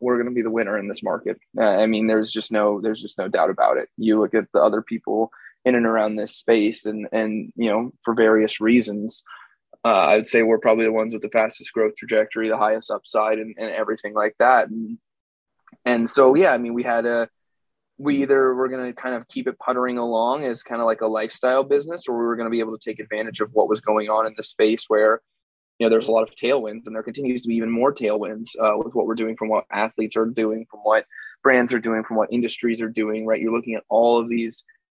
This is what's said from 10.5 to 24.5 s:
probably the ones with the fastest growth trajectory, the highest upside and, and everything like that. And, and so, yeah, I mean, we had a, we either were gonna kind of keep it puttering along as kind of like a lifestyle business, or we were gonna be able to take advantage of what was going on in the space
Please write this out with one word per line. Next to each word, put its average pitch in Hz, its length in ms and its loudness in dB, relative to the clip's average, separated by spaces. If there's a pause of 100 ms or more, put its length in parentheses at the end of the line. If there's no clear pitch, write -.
probably 113 260 2
the 110 60 2
ones 110 220 -2
with 107 80 -8
the 104 80 -6
fastest 110 440 -2
growth 107 220 0
trajectory, 110 540 -2
the 110 80 0
highest 107 320 0
upside 110 480 -2
and, 110 200 -10
and 110 120 -8
everything 104 440 -6
like 107 260 -2
that. 120 300 4
And, 110 280 -8 (880)
and 117 240 0
so, 135 260 8
yeah, 175 160 6
I 123 60 2
mean, 117 160 -4
we 120 100 -4
had 117 220 0
a, 117 240 -2 (680)
we 139 240 0
either 135 320 2
were 127 120 -2
gonna 127 260 -8
kind 127 220 -8
of 123 120 -10
keep 131 200 -8
it 127 120 -8
puttering 123 400 -2
along 120 460 -2
as 117 180 -6
kind 120 180 -6
of 117 60 0
like 113 140 0
a 110 60 0
lifestyle 113 560 0
business, 143 460 -2
or 120 80 -2
we 117 80 -2
were 117 100 0
gonna 113 140 -6
be 117 100 -2
able 110 180 -6
to - 120 -12
take 107 100 -8
advantage 107 400 -8
of 107 140 -6
what 107 160 0
was 107 100 -2
going 107 300 -2
on 110 160 0
in 110 100 -8
the 110 80 -12
space 110 440 0